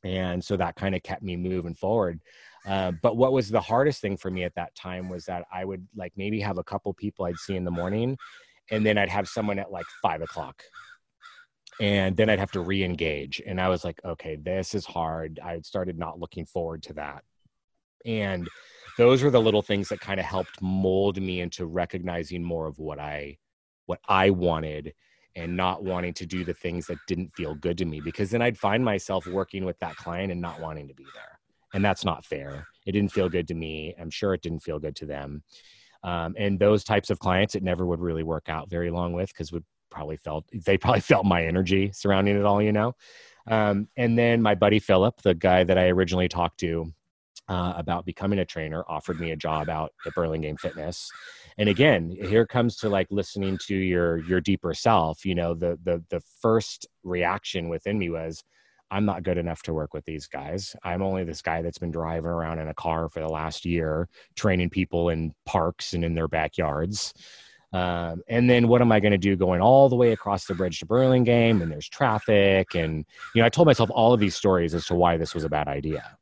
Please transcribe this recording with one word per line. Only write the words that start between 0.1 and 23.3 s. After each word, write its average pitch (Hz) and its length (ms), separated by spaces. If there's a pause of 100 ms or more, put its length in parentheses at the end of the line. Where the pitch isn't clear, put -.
so 101 120
that 87 200
kinda 95 240
kept - 220
me 90 140
moving 87 380
forward. 95 460 (460)
Uh, 95 260 (100)
but 117 140
what 131 160
was 127 160
the 113 120
hardest 135 420
thing 98 140
for - 140
me 92 140
at 87 100
that 85 200
time 92 340
was 90 160
that 87 260
I 92 140
would, 95 220 (100)
like, 90 200
maybe 104 240
have 98 180
a 87 40
couple 101 300
people 101 320
I'd 87 140
see 98 180
in 92 80
the 87 60
morning, 104 480 (520)
and 110 140
then 107 140
I'd 98 100
have 98 200
someone 104 300
at, 98 140
like, 87 140 (160)
five 82 180
o'clock. 78 420 (1160)
And 98 340
then 110 140
I'd 104 100
have 98 140
to 95 80
re-engage. 85 840
And 92 120
I 92 100
was 90 140
like, 85 220
"Okay, 80 320
this 90 380
is 98 100
hard." 80 580
I 85 200
started 90 360
not 82 220
looking 85 240
forward 82 400
to - 100
that. 73 300 (800)
And 98 420 (520)
those 123 240
were 143 80
the 120 100
little 107 220
things 101 260
that 101 120
kinda 98 220
helped - 380
mold 95 580
me 92 220
into 87 240
recognizing 87 800
more 82 220
of 73 120
what 76 200
I, 73 400 (480)